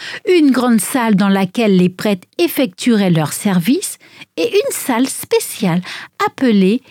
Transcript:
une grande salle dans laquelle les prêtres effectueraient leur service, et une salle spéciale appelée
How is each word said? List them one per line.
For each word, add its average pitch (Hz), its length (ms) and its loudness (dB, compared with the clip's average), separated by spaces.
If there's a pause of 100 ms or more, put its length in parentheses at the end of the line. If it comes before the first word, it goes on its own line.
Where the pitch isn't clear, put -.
(300)
une 311 220 4
grande 233 300 2
salle 226 340 0
dans 196 140 2
laquelle 196 480 2
les 180 120 4
prêtres 196 380 -4 (100)
effectueraient 233 720 0
leur 156 220 0
service, 208 640 -2 (400)
et 320 100 -2
une 440 240 -2
salle 254 360 -2
spéciale - 760 -4 (440)
appelée 226 640 2